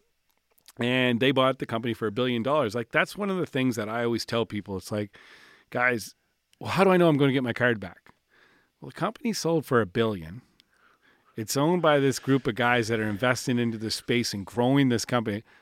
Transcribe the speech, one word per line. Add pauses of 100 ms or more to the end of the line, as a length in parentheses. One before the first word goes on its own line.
(800)
And
they
bought
the
company
for
a
billion
dollars.
Like,
that's
one
of
the
things
that
I
always
tell
people.
It's
like, (520)
"Guys, (440)
well,
how
do
I
know
I'm
gonna
get
my
card
back?" (680)
Well,
the
company
sold
for
a
billion. (960)
It's
owned
by
this
group
of
guys
that
are
investing
into
this
space
and
growing
this
company. (200)